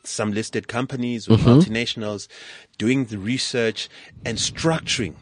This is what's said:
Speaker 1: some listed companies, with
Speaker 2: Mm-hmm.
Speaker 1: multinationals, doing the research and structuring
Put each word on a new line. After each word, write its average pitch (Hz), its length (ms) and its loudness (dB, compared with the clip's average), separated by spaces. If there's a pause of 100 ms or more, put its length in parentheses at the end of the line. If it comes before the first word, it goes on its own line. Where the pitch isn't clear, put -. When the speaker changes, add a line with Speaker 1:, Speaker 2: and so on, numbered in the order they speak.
Speaker 1:
some 104 260 -2
listed 110 360 -6
companies, 120 600 -6
with 107 120 8
Speaker 2:
Mm-hmm. 120 100 6 (220)
Speaker 1:
multinationals, 107 560 -6 (500)
doing 123 280 2
the 104 120 -8
research 113 720 -2 (340)
and 113 140 -6
structuring - 840 -2